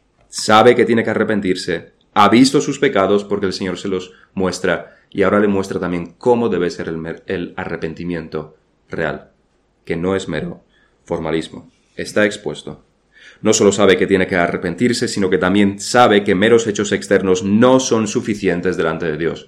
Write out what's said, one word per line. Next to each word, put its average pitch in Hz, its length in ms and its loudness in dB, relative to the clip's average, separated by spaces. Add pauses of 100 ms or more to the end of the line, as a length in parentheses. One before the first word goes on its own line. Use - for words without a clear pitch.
(280)
Sabe 113 480 4
que 117 80 4
tiene 113 220 2
que 113 60 -2
arrepentirse, 95 840 -4 (200)
ha 104 140 6
visto 131 320 6
sus - 180 -4
pecados 101 460 2
porque 101 220 -4
el 92 80 -2
Señor 90 240 -6
se 101 100 -10
los 92 240 -6 (220)
muestra 90 640 -2 (120)
y 98 140 -2
ahora 98 160 4
le 107 80 2
muestra 95 320 -2
también 87 380 -6
cómo 117 320 0
debe 87 200 -2
ser 87 200 -10
el 82 80 -6
mer-, 80 280 -10
el 90 300 -8
arrepentimiento 80 1040 -8 (320)
real, 76 420 -8 (540)
que 85 100 -6
no 87 180 -2
es 95 140 -4
mero 85 340 -8 (440)
formalismo. 82 640 -6 (240)
Está 104 300 -2
expuesto. 76 580 -8 (580)
No 107 120 2
solo 104 180 4
sabe 98 240 4
que 90 120 0
tiene 92 200 2
que 95 80 -4
arrepentirse, 90 720 -2
sino 98 220 -2
que 92 80 2
también 98 420 2
sabe 107 460 4
que 101 100 2
meros 110 320 0
hechos 101 240 -2
externos 95 540 0
no 120 340 4
son 110 300 0
suficientes 92 640 -2
delante 85 300 -2
de 76 120 -4
Dios. 80 300 -6